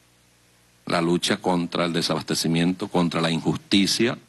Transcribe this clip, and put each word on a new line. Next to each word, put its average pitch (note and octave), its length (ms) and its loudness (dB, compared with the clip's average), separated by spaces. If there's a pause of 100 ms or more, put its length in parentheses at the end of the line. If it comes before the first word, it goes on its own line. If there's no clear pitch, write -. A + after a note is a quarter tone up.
(840)
la F2 160 0
lucha F2 360 0
contra F2 480 -2
el E2+ 80 -2
desabastecimiento, E2 960 0
contra E2+ 320 0
la E2 100 0
injusticia, F#2 880 0 (120)